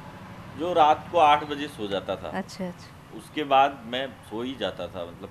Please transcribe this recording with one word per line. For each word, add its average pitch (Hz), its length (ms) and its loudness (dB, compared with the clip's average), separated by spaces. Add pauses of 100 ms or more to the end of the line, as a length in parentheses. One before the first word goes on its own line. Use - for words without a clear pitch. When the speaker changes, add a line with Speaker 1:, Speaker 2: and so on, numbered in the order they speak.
(580)
Speaker 1:
जो 170 140 -2
रात 156 400 4
को 170 60 2
आठ 151 260 8
बजे 147 240 -6
सो 107 200 -8
जाता 95 280 -4
था। 90 120 -10
Speaker 2:
अच्छा, 185 400 -8
अच्छा। - 500 -16
Speaker 1:
उसके 151 260 -8
बाद 139 420 4
मैं 127 220 -6
सो 110 340 -10
ही 131 120 -6
जाता 92 340 -6
था, 85 160 -10
मतलब 87 260 -14